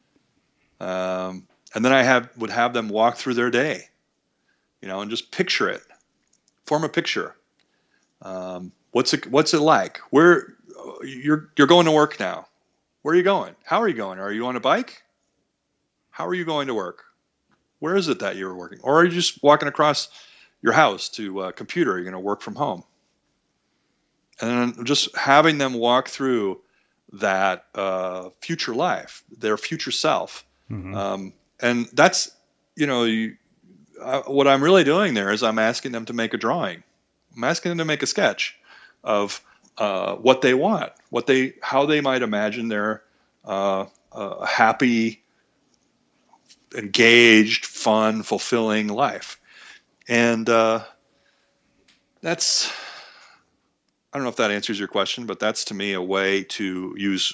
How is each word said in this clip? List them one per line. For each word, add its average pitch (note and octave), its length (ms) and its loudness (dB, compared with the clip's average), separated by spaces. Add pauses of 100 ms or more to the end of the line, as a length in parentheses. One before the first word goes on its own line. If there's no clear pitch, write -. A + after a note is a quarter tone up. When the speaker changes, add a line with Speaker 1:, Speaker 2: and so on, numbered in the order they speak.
(800)
Speaker 1:
Um, F#2 680 -6 (280)
and A2 80 -2
then B2+ 80 4
I C3+ 120 6
have, B2 340 2
would A2 120 -6
have A#2+ 240 -2
them A2+ 160 -4
walk A2 280 2
through C3 160 -4
their A#2+ 180 0
day, A#2+ 380 -2 (920)
you - 60 -16
know, F#2+ 140 -8
and G#2 100 -8
just - 200 -10
picture - 380 -2
it, G2+ 120 -8 (840)
form D#3 180 0
a D3+ 60 -2
picture. - 460 -4 (840)
Um, F#2 500 -12 (200)
what's B2+ 220 0
it, - 140 -4
what's C#3+ 260 2
it D#3+ 60 4
like? C#3 380 2 (140)
Where, E3 440 6 (480)
you're, C#3 540 -2
you're C#3+ 100 8
going F3 180 8
to D#3+ 60 2
work D3+ 280 2
now. F2+ 280 -6 (540)
Where D3+ 120 -2
are F3 40 6
you F#3 60 4
going? D#3+ 400 0
How F#3+ 180 -2
are A#3 60 0
you - 60 0
going? G2 260 -8
Are G2 120 -8
you A2 140 -6
on B2+ 100 -4
a A#2+ 40 -6
bike? E3 440 -2 (1080)
How D#3+ 160 -10
are F3+ 60 -4
you F3+ 120 -4
going D3+ 220 -4
to B2+ 60 -4
work? F#2+ 300 -8 (760)
Where E3+ 160 -2
is F#3 140 0
it B2 100 -2
that G2 160 -4
you're F#2 200 -8
working? F2+ 280 -16
Or C#3+ 160 4
are F3 60 8
you F3+ 60 4
just F3 300 -4
walking D3 280 6
across D3 400 0 (520)
your A2+ 120 2
house B2 360 2
to G2 340 -8
a F#2 100 -8
computer? A#2 440 -2
You're F2 80 -6
gonna F#2 140 -10
work G2+ 220 -4
from G#2+ 140 -12
home. A#2+ 280 -6 (1600)
And A#2+ 340 -2
then A#2+ 100 -10
just C#3 300 -2
having D3+ 440 4
them C3+ 140 -2
walk A#2+ 360 0
through A#2 500 -2 (540)
that, F#2+ 600 -2
uh, F#2 580 -4 (100)
future D#3 340 -6
life, D3 480 -4 (140)
their G#2+ 200 0
future - 340 -8
self. A2 520 -2 (260)
Speaker 2:
Mm-hmm. G2 240 -10
Speaker 1:
Um, G2 400 -6 (280)
and A#2+ 320 -2
that's, D3+ 360 2 (460)
you D#3 100 0
know, B2+ 200 0
you, A2 320 -2 (640)
uh, C3 220 -4
what C#3 240 2
I'm C3+ 140 6
really F3 220 6
doing D#3+ 300 2
there G2 180 0
is G#2+ 100 0
I'm A2 180 0
asking A#2 340 -2
them A#2 120 -8
to A#2+ 80 -10
make A2+ 200 -4
a A#2+ 40 -2
drawing. A2 460 -4 (540)
I'm A#2 80 -4
asking E3+ 240 -2
them F3 80 -4
to E3 80 -2
make D3+ 180 -2
a C3 40 -2
sketch - 500 -2 (480)
of, G2+ 360 -2 (360)
uh, G2 380 -4
what B2+ 260 4
they B2+ 120 4
want, D#3 380 0 (200)
what A#2+ 160 -4
they, C3 340 2
how C#3 240 0
they D3+ 160 2
might C3 200 0
imagine G#2+ 460 -2
their, G#2+ 360 -4 (420)
uh, G2 400 -2 (260)
uh, G2 340 -10
happy, A2+ 800 0 (1500)
engaged, A2+ 880 6
fun, A2 580 0
fulfilling G#2+ 640 -2
life. G#2 520 -6 (680)
And, A#2 420 0
uh, A2+ 340 2 (1400)
that's, - 500 -2 (1400)
I C#3+ 40 -6
don't C#3 60 -4
know B2 60 -2
if A2+ 80 -8
that A2 140 2
answers G2+ 280 -4
your G2+ 80 -6
question, G2+ 380 -4
but G2+ 140 -8
that's A2 260 -4
to - 80 -10
me G2 200 -4
a F#2 80 -4
way G2 420 0
to F#2 540 -8
use G2 360 -2